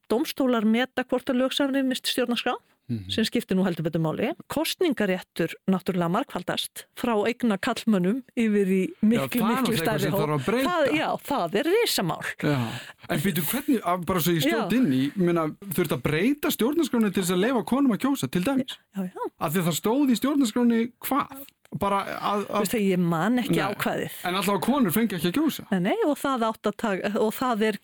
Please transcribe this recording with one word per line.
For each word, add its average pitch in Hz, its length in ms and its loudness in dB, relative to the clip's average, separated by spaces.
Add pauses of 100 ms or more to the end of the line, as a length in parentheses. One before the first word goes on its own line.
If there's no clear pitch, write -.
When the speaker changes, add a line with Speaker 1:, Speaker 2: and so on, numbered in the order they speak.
(100)
Speaker 1:
dómstólar 247 540 0
meta 240 400 0
hvort 254 220 -2
að 254 120 0
lög 262 160 0
samrýmist 269 520 -2
stjórnarskrá, 240 480 -2 (340)
Speaker 2:
Mhm. 104 220 -6
Speaker 1:
sem 220 140 0
skiptir 214 320 -2
nú 185 80 2
heldur 175 180 -2
betur 165 180 -2
máli. 160 320 -2 (160)
Kosningaréttur 214 1000 -2 (180)
náttúrulega 180 420 0
margfaldast - 720 -4 (120)
frá 240 180 0 (120)
eigna 226 320 0
karlmönnum 220 640 0 (140)
yfir 208 300 2
í 190 200 2
Speaker 2:
Já, - 220 0
Speaker 1:
miklu, 226 180 4
Speaker 2:
það - 80 -4
er - 60 0
Speaker 1:
miklu - 20 2
Speaker 2:
náttúrulega 240 240 2
eitthvað 214 160 0
Speaker 1:
stærri - 180 0
Speaker 2:
sem 190 120 0
Speaker 1:
hóp. - 80 0
Speaker 2:
þarf 151 160 0
að 131 100 -2
breyta. 254 240 0
Speaker 1:
Það, 311 240 2
já, 294 140 0 (180)
það 185 280 -2
er 240 100 0
risamál. 320 580 0 (200)
Speaker 2:
Já. 147 160 0 (520)
En - 100 -2
býtu, 175 220 -2
hvernig, 240 400 0
að, 175 240 -2
bara 185 140 0
svo 175 160 2
ég 151 60 0
skjóti 269 280 0
Speaker 1:
Já. 226 80 2
Speaker 2:
inn 208 140 4
í, 131 180 2
ég - 60 -10
meina, 170 320 2 (160)
þurfti 175 340 -2
að 120 40 -12
breyta 196 480 0
stjórnarskránni 240 640 2
til 202 100 0
þess 175 120 0
að 180 80 2
leyfa 233 220 2
konum 262 280 2
að 185 60 0
kjósa, 262 320 0
til 180 120 0
dæmis? 269 360 -2 (180)
Speaker 1:
Já, 196 60 -2
já. 349 280 -6 (100)
Speaker 2:
Af 156 120 -2
því 185 60 2
að 170 80 2
það 165 160 0
stóð 262 280 2
í 220 100 2
stjórnarskránni 240 800 2
hvað? - 440 -4 (320)
Bara 196 280 0
að, 202 420 -4
að 208 160 -2
Speaker 1:
Veistu, 220 160 -2
ég 190 220 2
man 175 380 2
ekki 190 180 0
Speaker 2:
Nei. 202 180 0
Speaker 1:
ákvæðið. - 380 -4 (120)
Speaker 2:
En 180 120 -2
alltaf 202 180 0
að 170 80 0
konur 233 300 2
fengi 214 260 0
ekki - 100 0
að 175 60 0
kjósa? 294 380 0
Speaker 1:
Nei, 185 80 2
nei, 233 160 0 (100)
og 294 100 2
það 262 300 -2
átt 220 160 -4
að 208 140 -2
taka, 202 420 -2
og 214 160 0
það 240 280 -2
er 214 220 0